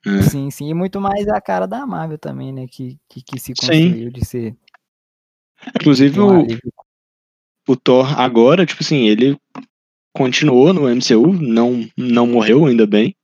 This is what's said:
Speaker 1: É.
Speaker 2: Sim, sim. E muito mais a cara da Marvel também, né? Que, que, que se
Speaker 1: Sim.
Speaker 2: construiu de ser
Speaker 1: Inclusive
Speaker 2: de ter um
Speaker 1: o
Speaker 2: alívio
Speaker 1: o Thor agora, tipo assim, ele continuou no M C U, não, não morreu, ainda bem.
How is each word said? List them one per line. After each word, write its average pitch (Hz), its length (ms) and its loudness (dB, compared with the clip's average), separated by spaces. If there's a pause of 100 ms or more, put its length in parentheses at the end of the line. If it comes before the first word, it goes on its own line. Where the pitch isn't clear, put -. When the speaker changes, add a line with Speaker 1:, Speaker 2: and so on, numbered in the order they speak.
Speaker 1:
É. 98 160 0
Speaker 2:
Sim, 139 300 -2
sim. 147 180 -12
E 160 40 -6
muito 190 280 -6
mais 202 260 -4
a 208 140 -4
cara 190 260 -6
da 240 180 -10
Marvel 160 340 -10
também, 135 340 -14
né? 131 140 -14
Que, 127 300 -16 (120)
que, 127 140 -20
que - 160 -14
se - 200 -14
Speaker 1:
Sim. - 80 -8 (220)
Speaker 2:
construiu 120 220 -6
de 127 120 -10
ser 117 320 -10 (1200)
Speaker 1:
Inclusive 139 360 4
Speaker 2:
de 143 40 -6
ter 202 60 2
um 208 60 4
Speaker 1:
o 185 140 6
Speaker 2:
alívio 117 320 -6 (960)
Speaker 1:
o 131 80 2
Thor 131 440 0
agora, 127 460 4
tipo - 180 -10
assim, 143 240 0
ele 123 300 2 (760)
continuou 135 600 2
no 147 160 0
M 120 120 0
C - 140 2
U, 143 180 4
não, 120 540 -2 (100)
não 120 300 0
morreu, 120 380 2
ainda 117 220 4
bem. 104 360 0